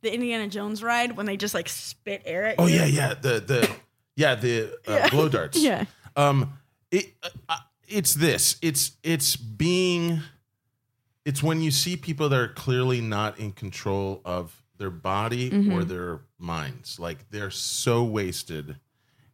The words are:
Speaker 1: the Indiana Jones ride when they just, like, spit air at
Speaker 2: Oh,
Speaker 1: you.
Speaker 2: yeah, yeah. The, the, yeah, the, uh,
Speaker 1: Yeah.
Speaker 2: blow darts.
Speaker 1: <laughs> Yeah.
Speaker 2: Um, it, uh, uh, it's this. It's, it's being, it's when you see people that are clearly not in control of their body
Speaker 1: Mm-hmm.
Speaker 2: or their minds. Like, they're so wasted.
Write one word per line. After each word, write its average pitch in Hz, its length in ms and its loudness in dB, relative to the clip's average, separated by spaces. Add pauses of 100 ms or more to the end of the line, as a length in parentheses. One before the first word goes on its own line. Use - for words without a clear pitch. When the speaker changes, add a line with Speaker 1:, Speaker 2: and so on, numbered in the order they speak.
Speaker 1:
the 220 120 -2
Indiana 233 340 -4
Jones 208 340 -6
ride 240 340 0
when 208 100 -4
they 202 100 -2
just, 202 160 -4
like, 170 160 -4
spit - 560 -10
air 180 220 -2
at 220 120 0
Speaker 2:
Oh, 175 80 6
Speaker 1:
you. 165 100 6
Speaker 2:
yeah, 170 100 4
yeah. 139 280 2
The, 120 260 0
the, 117 300 2 (440)
yeah, 139 220 4
the, 113 360 0 (140)
uh, 107 60 -2
Speaker 1:
Yeah. - 180 4
Speaker 2:
blow 151 180 6
darts. 139 300 0
Speaker 1:
<laughs> - 0 -
Yeah. 262 260 4 (300)
Speaker 2:
Um, 139 380 4 (380)
it, 190 220 0 (100)
uh, 170 60 -10 (200)
uh, 160 80 -2 (320)
it's 202 260 0
this. 147 480 2
It's, 151 300 0 (100)
it's 160 340 0
being, 170 840 0 (1040)
it's 139 180 -2
when 160 180 2
you 160 100 2
see 170 260 0
people 151 320 -2
that 139 100 4
are 117 100 2
clearly 127 520 0
not 107 380 -2
in 107 140 -6
control 98 720 -4
of 90 380 -6 (160)
their 98 120 -6
body 107 600 -2
Speaker 1:
Mm-hmm. 202 220 2
Speaker 2:
or 87 120 0
their 87 360 -6 (180)
minds. 80 640 -8
Like, 85 300 -10
they're 104 200 -8
so - 540 0
wasted. 85 720 -6 (580)